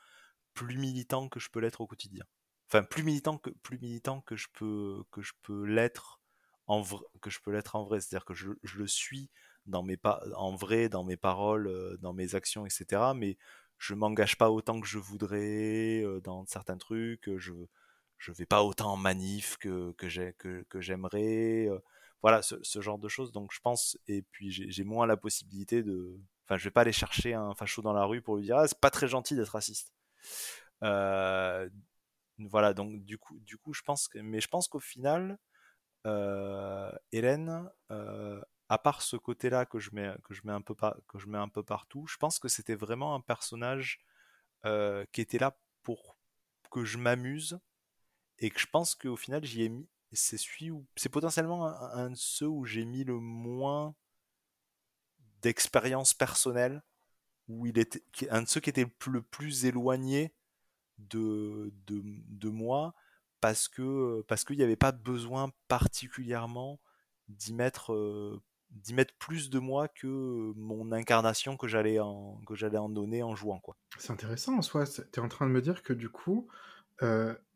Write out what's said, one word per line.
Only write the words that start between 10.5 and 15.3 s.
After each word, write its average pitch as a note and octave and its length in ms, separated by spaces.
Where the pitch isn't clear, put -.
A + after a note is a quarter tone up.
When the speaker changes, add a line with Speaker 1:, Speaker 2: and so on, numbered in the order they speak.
Speaker 1:
vrai, A2 340
dans F#2+ 160
mes F2+ 140
paroles, G2+ 480
euh, F#2 320
dans F2+ 160
mes F#2 200
actions, G#2 300
et F#2+ 60
cetera. G#2+ 420
Mais G#2 240
je - 160
m'engage G#2+ 440
pas A2+ 120
autant A2 300
que G#2 60
je G#2+ 120
voudrais, G#2 1040